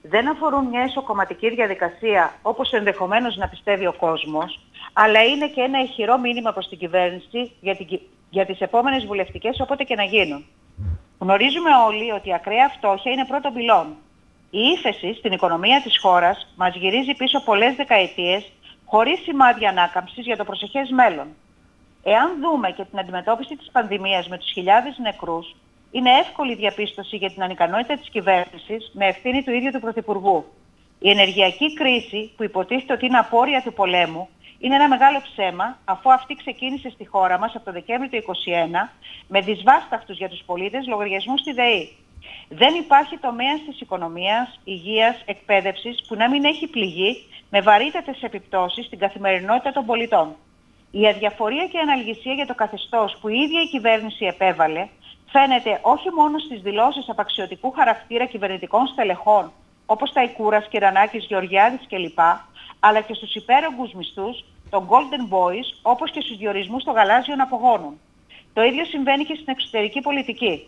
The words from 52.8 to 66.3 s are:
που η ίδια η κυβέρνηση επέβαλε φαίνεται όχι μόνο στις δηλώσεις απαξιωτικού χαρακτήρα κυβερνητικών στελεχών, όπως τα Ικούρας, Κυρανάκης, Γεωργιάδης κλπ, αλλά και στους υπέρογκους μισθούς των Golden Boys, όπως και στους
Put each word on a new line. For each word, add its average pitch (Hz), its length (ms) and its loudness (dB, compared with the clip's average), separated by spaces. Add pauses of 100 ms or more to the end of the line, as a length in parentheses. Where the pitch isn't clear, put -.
που 214 80 -6
η 214 160 -2
ίδια 320 160 0
η 330 80 0
κυβέρνηση 220 560 0
επέβαλε 175 640 0 (460)
φαίνεται 254 380 4 (220)
όχι 339 140 -2 (100)
μόνο 302 200 4
στις 302 280 -10
δηλώσεις 247 420 0
απαξιωτικού 202 600 -6 (100)
χαρακτήρα 233 540 2
κυβερνητικών 196 540 -2
στελεχών, 208 680 2 (340)
όπως 220 260 -2
τα 269 100 2
Ικούρας, 214 480 0
Κυρανάκης, 202 600 2
Γεωργιάδης 196 600 2
κλπ, 175 300 -6 (640)
αλλά 214 200 6
και 226 80 -8
στους - 200 -10
υπέρογκους 254 640 0
μισθούς 196 460 -10 (260)
των 202 100 0 (120)
Golden 269 320 2 (100)
Boys, 185 340 0 (140)
όπως 254 280 0
και 302 140 -8
στους 226 120 -10